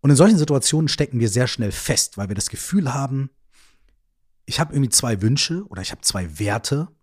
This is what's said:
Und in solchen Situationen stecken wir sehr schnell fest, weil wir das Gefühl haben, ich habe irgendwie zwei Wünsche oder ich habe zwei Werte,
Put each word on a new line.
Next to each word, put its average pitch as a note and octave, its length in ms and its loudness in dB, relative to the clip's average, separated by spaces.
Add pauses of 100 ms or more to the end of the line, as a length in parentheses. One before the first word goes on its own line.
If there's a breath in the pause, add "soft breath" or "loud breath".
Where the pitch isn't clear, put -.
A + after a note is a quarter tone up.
Und C#3+ 100 4
in C#3+ 60 8
solchen G3 200 8
Situationen D3+ 520 0
stecken C3 300 -2
wir A2+ 100 2
sehr A#2+ 200 0
schnell G#2 240 -4
fest, - 460 -4
weil G2+ 100 -6
wir G2+ 60 -4
das - 160 -4
Gefühl D#3 420 -2
haben, C3+ 380 -4 (1120 soft breath)
ich - 160 -6
habe D#3 140 -2
irgendwie C3+ 160 2
zwei A2 320 0
Wünsche C#3+ 460 0
oder F#2 120 -12
ich F#2+ 120 -8
habe - 100 -16
zwei F2 360 -6
Werte, A2+ 500 -2 (140)